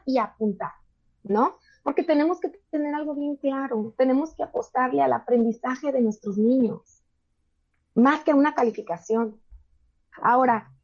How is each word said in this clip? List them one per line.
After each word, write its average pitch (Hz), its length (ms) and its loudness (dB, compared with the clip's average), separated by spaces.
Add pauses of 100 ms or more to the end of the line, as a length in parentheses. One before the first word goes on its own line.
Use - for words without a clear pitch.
y 262 120 0
a 226 60 0
apuntar. 208 480 -6 (580)
¿no? 233 260 2 (280)
Porque 285 200 0
tenemos 320 380 0
que 320 80 -6 (220)
tener 294 220 -4
algo 302 220 -6
bien 285 220 -6
claro, 269 600 -4
tenemos 262 380 0
que - 80 -6
apostarle 151 580 -2
al 131 120 2
aprendizaje 240 800 -2
de 262 80 0
nuestros 214 360 -2
niños, 226 640 0 (960)
más 277 300 4
que 311 60 4
a 285 40 4
una 285 180 4
calificación. 220 840 -4 (840)
Ahora, 240 500 2 (120)